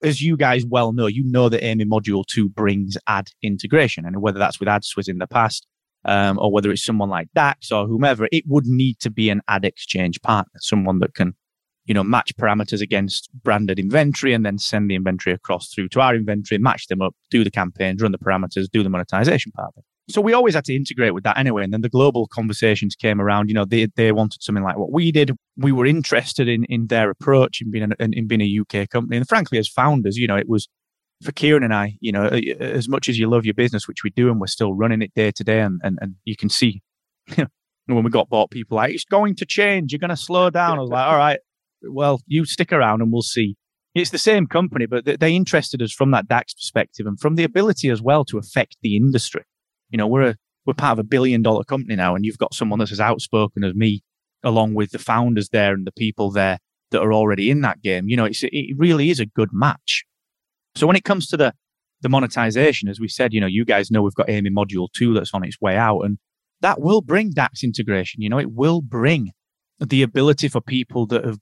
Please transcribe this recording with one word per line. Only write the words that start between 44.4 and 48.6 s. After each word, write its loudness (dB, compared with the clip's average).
company, 0
but -2
they, 0
they 2
interested 0
us -4
from 2
that 2
Dax 0
perspective -4
and -6
from 0
the 2
ability 0
as -2
well 2
to -6
affect -4